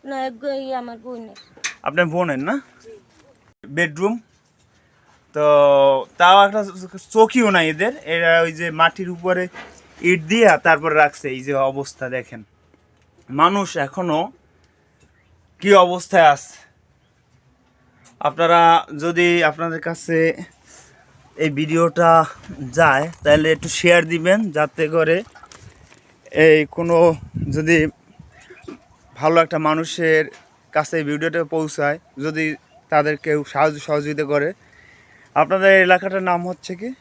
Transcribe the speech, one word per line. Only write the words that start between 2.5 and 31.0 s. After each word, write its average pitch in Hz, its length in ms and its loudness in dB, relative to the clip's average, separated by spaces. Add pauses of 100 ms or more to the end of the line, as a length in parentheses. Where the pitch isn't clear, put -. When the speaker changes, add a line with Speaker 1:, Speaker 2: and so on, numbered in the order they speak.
Speaker 1:
জি। 453 60 -20 (760)
Speaker 2:
বেডরুম। 170 500 -4 (1120)
তো 151 120 -4 (720)
তাও 190 300 6
একটা 208 180 -4 (460)
চৌকিও 220 400 2
নাই 165 180 2
এদের। 160 280 -2
এরা 165 440 0
ওই 165 120 0
যে 165 180 -8
মাটির 165 400 -2
উপরে 180 380 -4 (520)
ইট 175 220 0
দিয়া 190 340 4
তারপর 156 400 0
রাখছে। 147 320 0
এই 131 120 -10
যে 139 140 -6
অবস্থা 135 540 -4
দেখেন, 120 360 -12 (840)
মানুষ 175 460 0
এখনো 165 560 -4 (1300)
কি 202 140 4
অবস্থায় 180 540 4
আছে। - 300 -2 (1600)
আপনারা 165 640 4 (120)
যদি 170 460 0
আপনাদের 160 360 -4
কাছে 165 560 -4 (1000)
এই 156 140 -2
ভিডিওটা 165 760 2 (480)
যায়, 151 380 2 (140)
তাহলে 156 280 4
একটু 156 160 -4
শেয়ার 175 360 2
দিবেন, 175 460 -2
যাতে 151 380 -4
করে 165 340 0 (1080)
এই 156 360 4
কোনো 170 480 0 (360)
যদি 156 360 0 (1300)
ভালো 160 240 2
একটা 165 180 -2
মানুষের 160 680 -2 (480)
কাছে 156 260 -2
এই 151 60 -4